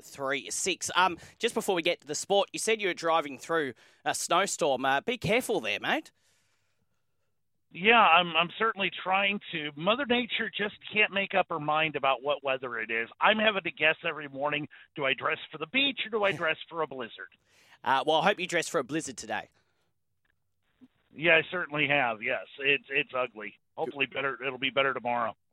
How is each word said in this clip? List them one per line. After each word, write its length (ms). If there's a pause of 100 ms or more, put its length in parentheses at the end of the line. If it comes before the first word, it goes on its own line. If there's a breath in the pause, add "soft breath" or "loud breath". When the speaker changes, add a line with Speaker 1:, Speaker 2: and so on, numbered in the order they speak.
Speaker 1:
three 480
six. 440
Um, 220 (220 loud breath)
just 160
before 180
we 80
get 200
to 60
the 60
sport, 400
you 60
said 200
you 100
were 40
driving 460
through 340 (320 soft breath)
a 80
snowstorm. 720
Uh, 160
be 160
careful 440
there, 180
mate. 320 (1600)
Speaker 2:
Yeah, 360
I'm, 300
I'm 220
certainly 320 (120)
trying 360 (120)
to. 240
Mother 300
Nature 500
just 200 (180)
can't 180
make 220
up 160
her 100
mind 360
about 260
what 220
weather 340
it 140
is. 180 (100)
I'm 200
having 240
to 80
guess 240 (120)
every 200
morning, 400 (280 loud breath)
do 100
I 100
dress 240 (120)
for 60
the 80
beach 400
or 60
do 120
I 80
Speaker 1:
<laughs> 20
Speaker 2:
dress 240 (120)
for 140
a 40
blizzard? 460 (500 soft breath)
Speaker 1:
Uh, 220
well, 120
I 80
hope 140
you 60
dress 220
for 100
a 60
blizzard 340
today. 320 (1700)
Speaker 2:
Yeah, 220
I 120
certainly 380
have, 340
yes. 240 (140)
It's, 320
it's 260
ugly. 380 (200)
Hopefully 300
better. 400
It'll 140
be 100
better 240
tomorrow. 420 (180)